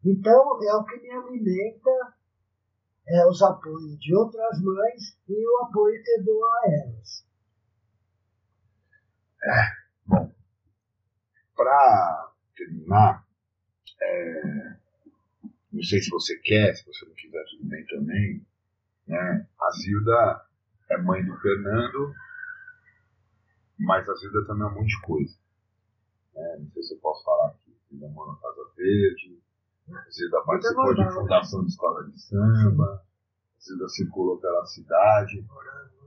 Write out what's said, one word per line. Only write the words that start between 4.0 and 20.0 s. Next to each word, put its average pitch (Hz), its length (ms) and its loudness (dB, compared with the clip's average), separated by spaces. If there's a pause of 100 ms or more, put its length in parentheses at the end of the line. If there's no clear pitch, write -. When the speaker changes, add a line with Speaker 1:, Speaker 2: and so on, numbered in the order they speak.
Speaker 1:
outras 220 460 0
mães 208 540 -4 (120)
e 214 180 -2
o 247 180 2
apoio 254 380 0
que 480 100 -6
eu 427 120 0
dou 220 200 2
a - 240 2
elas. - 580 -6 (2250)
Speaker 2:
É, 117 200 4 (420)
bom, - 260 0 (1200)
pra 123 760 4 (240)
terminar, 87 680 2 (760)
é, - 760 -6 (960)
não - 120 -8
sei 98 180 0
se - 100 -8
você - 280 -6
quer, 104 360 2
se - 120 -18
você - 180 -20
não - 100 -20
quiser, - 360 -14
tudo - 180 -14
bem 80 180 -12
também, 101 600 -6 (600)
né? 90 400 -4 (140)
A - 100 0
Zilda 107 760 0 (440)